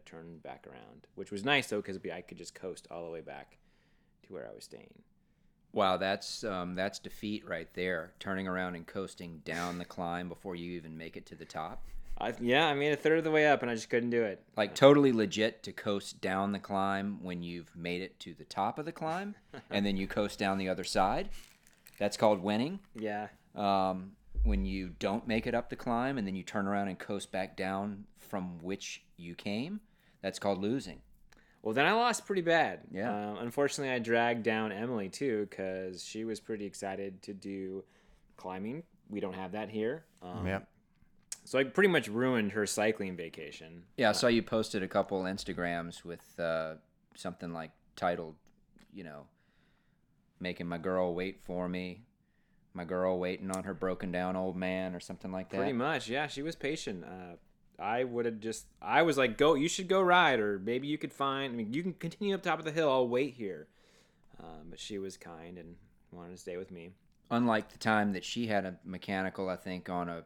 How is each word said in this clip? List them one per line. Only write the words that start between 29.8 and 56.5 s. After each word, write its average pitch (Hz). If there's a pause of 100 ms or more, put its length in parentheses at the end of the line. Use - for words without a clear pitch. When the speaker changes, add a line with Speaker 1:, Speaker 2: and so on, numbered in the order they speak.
Speaker 2:
that's 95
called 101
losing. 101 (600)
Speaker 1:
Well, 110
then 139
I 180
lost 233
pretty 190
bad. 156 (100)
Speaker 2:
Yeah. 104
Speaker 1:
Um, 104
unfortunately, 131
I 123
dragged 117
down 110
Emily, 107
too, 107
'cause 92
she 110
was 110
pretty 104
excited 98
to 104
do 95 (540)
climbing. 104 (260)
We 104
don't 92
have 92
that 104
here. 113 (160)
Um, 90
Speaker 3:
Yeah. 98 (840)
Speaker 1:
so -
I 139
pretty 190
much 139
ruined 113
her 104
cycling 104
vacation. 82 (140)
Speaker 2:
Yeah, 117
I -
Speaker 1:
Uh, -
Speaker 2:
saw 123
you 117
posted 110
a 92
couple 98
Instagrams 87
with, -
uh, 80 (400)
something 90
like 80 (260)
titled, 87 (560)
you 92
know, 73 (1120)
"Making 90
my 85
girl 92
wait 92
for 90
me, 90 (680)
my 87
girl 92
waiting 90
on 95
her 98
broken 92
down 90
old 92
man," 92
or 87
something 95
like 92
that. 95
Speaker 1:
Pretty 98
much, 123
yeah. 139
She 139
was 160